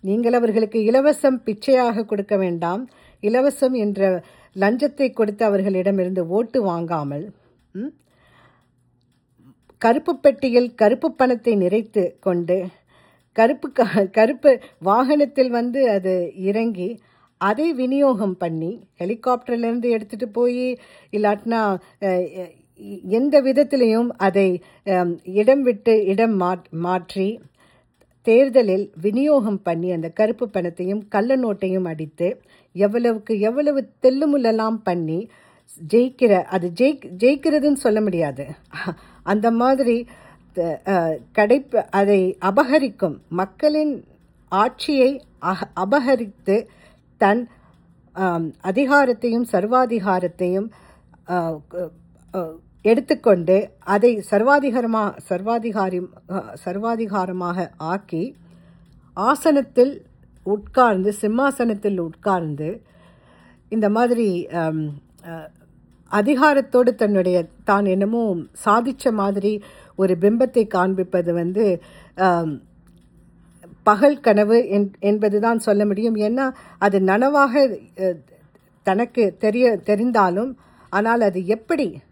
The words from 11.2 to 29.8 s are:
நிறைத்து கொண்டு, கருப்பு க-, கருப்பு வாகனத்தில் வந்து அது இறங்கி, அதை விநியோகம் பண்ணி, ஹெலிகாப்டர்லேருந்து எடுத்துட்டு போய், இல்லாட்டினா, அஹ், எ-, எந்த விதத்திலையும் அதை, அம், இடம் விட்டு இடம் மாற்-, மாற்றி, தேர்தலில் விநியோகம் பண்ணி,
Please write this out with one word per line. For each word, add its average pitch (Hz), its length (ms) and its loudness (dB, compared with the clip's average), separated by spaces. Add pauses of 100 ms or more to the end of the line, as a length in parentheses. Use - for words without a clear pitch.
நிறைத்து 196 640 -2
கொண்டு, 180 460 -2 (680)
கருப்பு 247 400 0
க-, 196 380 0
கருப்பு 240 500 2 (180)
வாகனத்தில் 262 720 2
வந்து 240 400 0
அது 185 460 -2
இறங்கி, 202 640 -4 (400)
அதை 226 320 0
விநியோகம் 254 640 0
பண்ணி, 165 520 -6 (100)
ஹெலிகாப்டர்லேருந்து 233 920 -4
எடுத்துட்டு 226 380 -6
போய், 247 500 -2 (340)
இல்லாட்டினா, 208 680 -2 (220)
அஹ், 185 340 -2
எ-, 180 200 -14 (540)
எந்த 269 340 2
விதத்திலையும் 247 760 2
அதை, 190 460 0 (220)
அம், 180 400 0
இடம் 214 380 2
விட்டு 220 420 2
இடம் 202 360 0
மாற்-, 180 300 -4
மாற்றி, 185 680 -4 (840)
தேர்தலில் 226 800 4
விநியோகம் 220 640 0
பண்ணி, 170 300 -4